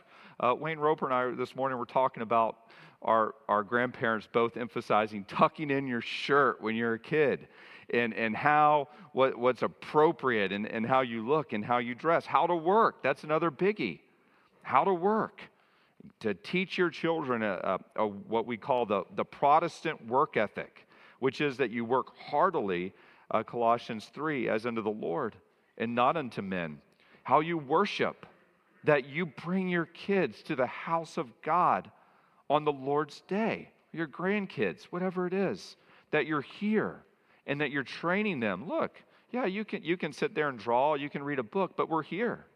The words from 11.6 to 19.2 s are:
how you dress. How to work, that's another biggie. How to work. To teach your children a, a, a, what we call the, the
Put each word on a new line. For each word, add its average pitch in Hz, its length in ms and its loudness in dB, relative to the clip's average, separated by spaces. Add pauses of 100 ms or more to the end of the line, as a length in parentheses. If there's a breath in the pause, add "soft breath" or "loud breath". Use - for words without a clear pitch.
how 123 140 2
you 123 160 -4
dress. 156 320 0
How 165 220 2
to 175 80 2
work, 185 440 2
that's 135 220 0
another 156 300 0
biggie. 165 480 -2 (640 soft breath)
How 135 180 4
to 190 100 2
work. 196 480 0 (800 soft breath)
To 104 140 -2
teach 180 420 -4
your 175 140 2
children 147 540 -2
a, 95 340 -2 (180)
a, 107 60 0
a, 110 60 2
what 101 360 -2
we 120 120 -6
call 123 300 0
the, 98 180 0 (100)
the 101 100 -2